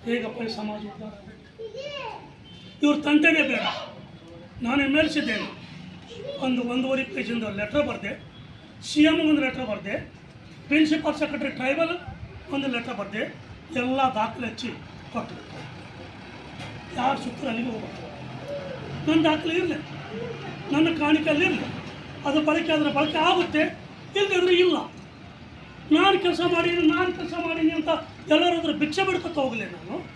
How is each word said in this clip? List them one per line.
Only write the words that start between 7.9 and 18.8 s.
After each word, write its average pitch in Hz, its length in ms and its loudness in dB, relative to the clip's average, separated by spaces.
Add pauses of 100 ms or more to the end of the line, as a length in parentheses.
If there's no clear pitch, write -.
ಸಿ 302 120 2 (100)
ಎಮ್ 320 100 4 (100)
ಒಂದು 277 160 6
ಲೆಟರ್ 254 240 -2
ಬರೆದೆ, 196 260 -4 (720)
ಪ್ರಿನ್ಸಿಪಲ್ 302 520 4
ಸೆಕ್ರೆಟರಿ 277 400 -2
ಟ್ರೈಬಲ್ 311 320 2 (640)
ಒಂದು 277 200 0
ಲೆಟರ್ 233 260 -4
ಬರೆದೆ, 202 220 -4 (600)
ಎಲ್ಲ 262 160 0 (200)
ದಾಖಲೆ 226 320 -2
ಹಚ್ಚಿ 226 200 -8 (420)
ಕೊಟ್ಟರು. - 300 -6 (1600)
ಯಾರು 262 260 2
ಸುತ್ತಲೂ 254 280 -6
ಅಲ್ಲಿಗೆ 240 220 -2
ಹೋಗ್ಬೇಕು? - 280 -10 (1040)